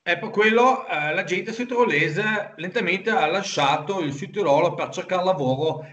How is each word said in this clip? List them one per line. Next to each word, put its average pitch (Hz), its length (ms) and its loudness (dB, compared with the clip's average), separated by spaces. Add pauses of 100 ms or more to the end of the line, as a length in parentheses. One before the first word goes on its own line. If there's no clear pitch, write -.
E 170 160 -2
per 160 120 -8
quello, 226 580 4
eh, 151 260 -2
la 185 120 -2
gente 190 260 -4
sudtirolese 208 1040 0
lentamente 185 520 -2
ha 202 180 2
lasciato 165 720 0
il 147 140 -2
Sud - 180 -10
Tirolo 160 420 2
per 151 160 -4
cercare 180 360 -2
lavoro 147 680 0